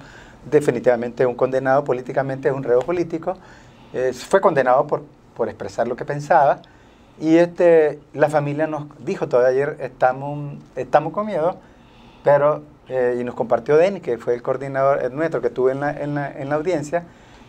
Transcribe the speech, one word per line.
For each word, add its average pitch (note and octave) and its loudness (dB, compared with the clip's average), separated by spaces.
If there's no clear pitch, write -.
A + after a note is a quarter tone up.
definitivamente B2 2
un B2 0
condenado C3 0
políticamente, C3+ -4
es C3+ 0
un C3+ -6
reo B2 2
político. F3 -4
Eh, B2+ -2
fue F#3+ 0
condenado C#3 4
por, D3 -4
por A2+ -4
expresar G2+ -6
lo B2 -6
que C3+ -8
pensaba. D3 2
Y, D#3+ 4
este, E3+ 4
la D3 2
familia C#3+ -2
nos D3+ -8
dijo E3 -6
todavía B2+ 4
ayer, C#3+ -2
"Estamos, C#3+ -4
estamos D3+ -2
con G#3 -6
miedo", F3+ -2
pero, D3 4
eh, B2 0
y B2 -4
nos A#2+ -8
compartió A#2+ 0
Denny, F3+ 2
que A#2+ -4
fue A#2+ -2
el B2 -8
coordinador, C3+ 0
eh, B2+ -4
nuestro D3+ -4
que A#2+ 0
estuvo B2+ 0
en C3+ -4
la, D3 -4
en D3 -6
la, C#3+ -6
en C3+ -12
la D3 -2
audiencia, D#3 -4